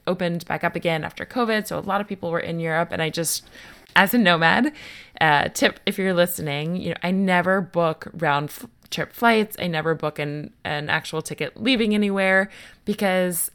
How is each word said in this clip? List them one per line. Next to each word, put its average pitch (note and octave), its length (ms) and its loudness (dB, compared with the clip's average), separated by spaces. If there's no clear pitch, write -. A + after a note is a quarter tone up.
opened F3 400 -2
back D#3 160 -4
up E3+ 140 0
again E3 260 -2
after - 240 -10
covid, A3 400 -2
so E3+ 120 -6
a - 20 -6
lot G3 200 -2
of G3+ 60 -6
people F3 240 -8
were E3 80 -2
in E3 220 -4
Europe, E3 320 -2
and E3 100 -2
I D#3+ 80 -2
just, D#3+ 340 -4
as F#3+ 180 4
a B3+ 40 4
nomad, F3 540 4
uh, D3 280 4
tip - 360 0
if G3 140 -4
you're F#3+ 160 2
listening, E3 640 0
you F3+ 140 -4
know, - 120 -4
I F3 80 0
never F#3+ 500 2
book E3 520 -2
round D3 380 0
f-, - 160 -16
trip - 220 -6
flights. A3 460 2
I - 80 -6
never D#3+ 300 -2
book D3+ 240 -4
an, D3 320 -8
an D3+ 240 -6
actual D#3+ 320 -2
ticket - 400 -8
leaving A3 360 2
anywhere G3 540 2
because F#3 720 0